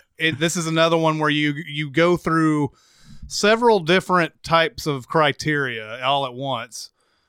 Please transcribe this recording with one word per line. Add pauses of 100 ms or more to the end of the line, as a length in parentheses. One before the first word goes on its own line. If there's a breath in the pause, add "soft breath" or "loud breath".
(180)
it,
this
is
another
one
where
you, (120)
you
go
through (560 soft breath)
several
different (100)
types
of
criteria
all
at
once. (400)